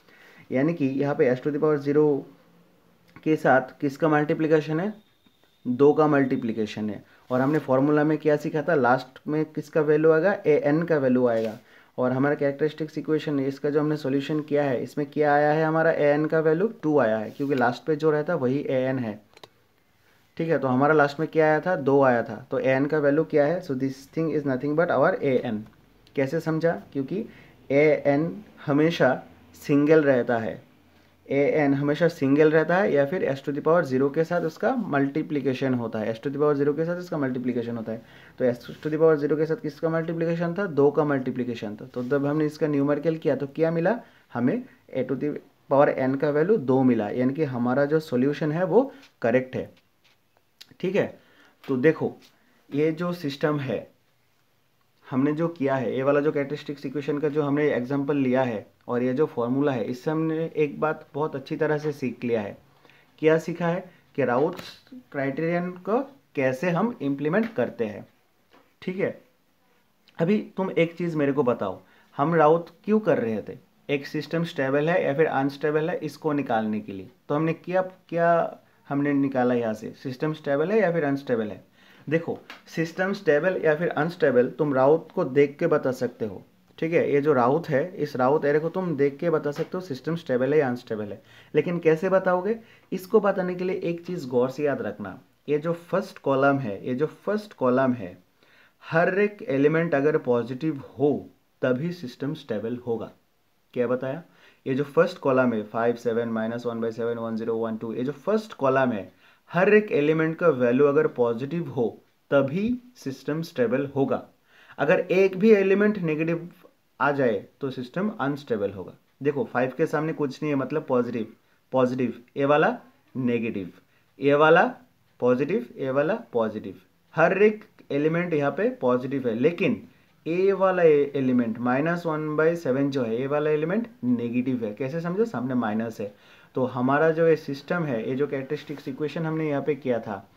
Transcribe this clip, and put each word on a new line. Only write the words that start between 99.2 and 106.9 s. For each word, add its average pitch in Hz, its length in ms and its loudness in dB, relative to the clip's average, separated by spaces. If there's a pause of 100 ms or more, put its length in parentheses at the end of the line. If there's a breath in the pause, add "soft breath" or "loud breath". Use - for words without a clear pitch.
एलिमेंट 156 460 2
अगर 147 240 0
पॉजिटिव 131 720 -2
हो 143 200 0 (500)
तभी 131 320 -2
सिस्टम 135 420 -10
स्टेबल 113 520 -8
होगा। 107 240 -6 (640)
क्या 120 140 -2
बताया? 131 360 -4 (420 soft breath)
ये 131 100 -2
जो 143 100 -2
फर्स्ट 170 340 0
कॉलम 131 340 2
है 107 120 -4
फ़ाइव, 117 320 -2
सेवन, 117 320 -2
माइनस 117 360 -4
वन 117 160 -6
बाई 113 100 -4